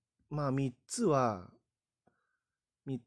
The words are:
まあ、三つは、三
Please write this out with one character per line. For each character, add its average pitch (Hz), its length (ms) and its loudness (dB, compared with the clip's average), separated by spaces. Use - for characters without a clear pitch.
ま 147 160 -2
あ、 131 40 0
三 135 220 0
つ 240 180 -4
は、 120 460 2
三 131 200 -6